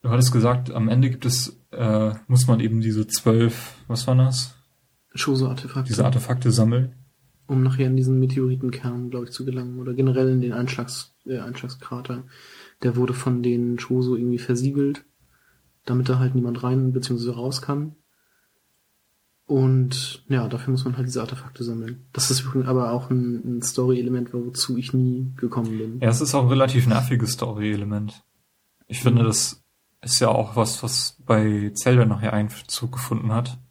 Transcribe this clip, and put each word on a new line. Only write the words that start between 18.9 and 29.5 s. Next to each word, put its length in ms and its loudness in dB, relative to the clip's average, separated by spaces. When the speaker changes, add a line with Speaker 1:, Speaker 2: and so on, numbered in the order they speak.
Speaker 2:
Und 840 0
ja, 200 0
dafür 220 -6
muss 160 -2
man 100 -4
halt 100 -4
diese 140 -6
Artefakte 440 -10
sammeln. 500 -10
Das 160 -2
ist 100 0
übrigens 260 -2
aber 260 0
auch 180 -4
ein, 480 -2
ein 40 -6
Story-Element, 680 0
wozu 460 -4
ich 160 -4
nie 420 0
gekommen 400 -4
bin. 240 -8
Speaker 1:
Ja, 80 4
es 140 4
ist 120 -2
auch 100 4
ein 40 6
relativ 380 4
nerviges 460 2
Story-Element. 920 -4
Ich 160 -10
finde, 200 6
Speaker 2:
Mhm. 40 6
Speaker 1:
das 360 -2